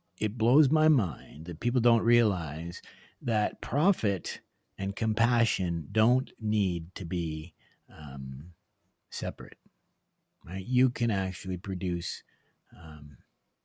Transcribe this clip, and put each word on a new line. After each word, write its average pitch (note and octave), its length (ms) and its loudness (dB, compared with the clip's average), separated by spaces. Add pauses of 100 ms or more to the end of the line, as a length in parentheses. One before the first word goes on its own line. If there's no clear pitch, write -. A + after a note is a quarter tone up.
(180)
it A2 200 -2
blows B2+ 340 4
my D#3 160 4
mind F2+ 580 0
that E2 140 -8
people B2 220 0
don't A#2 200 6
realize F2 800 2 (400)
that A2 400 -2
profit C#3 800 0 (380)
and G2 180 -4
compassion A2 960 0
don't A#2+ 480 4
need F#2+ 560 0
to - 80 -8
be, E2 500 -4 (400)
um, C#2 600 -10 (560)
separate, - 480 -8 (880)
right? F#2 200 -6
You B2+ 240 4
can A#2 220 0
actually F#2+ 460 -2
produce, F2 680 -4 (520)
um, D2+ 420 -14 (480)